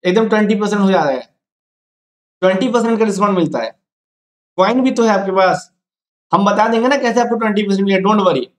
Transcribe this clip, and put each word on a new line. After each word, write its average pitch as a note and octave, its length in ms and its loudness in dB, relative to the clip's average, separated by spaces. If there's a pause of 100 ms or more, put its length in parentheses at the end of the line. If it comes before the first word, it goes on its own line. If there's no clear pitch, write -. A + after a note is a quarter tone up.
एकदम G3+ 240 2
ट्वेंटी G#3+ 260 2
परसेंट G#3 260 -2
हो F#3+ 100 4
जा F3 120 2
रहा C#3+ 100 -2
है, B2 80 -6 (1200)
ट्वेंटी F#3+ 260 0
परसेंट A3+ 300 0
का A3 60 2
discount G3 320 -2
मिलता C#3+ 220 -2
है। A2+ 120 -6 (880)
Coin A3 240 2
भी B3+ 80 0
तो A#3 120 -2
है A3 80 2
आपके F#3+ 220 -2
पास, F#3+ 380 0 (640)
हम G3 120 0
बता G#3 240 2
देंगे A#3 200 0
ना C#4 80 2
कैसे A#3+ 240 0
आपको A#3 160 -2
ट्वेंटी G#3 260 -2
परसेंट G3 220 -2
मिलेगा, G3 240 0
don't G#3 180 2
worry। C#3 180 0 (140)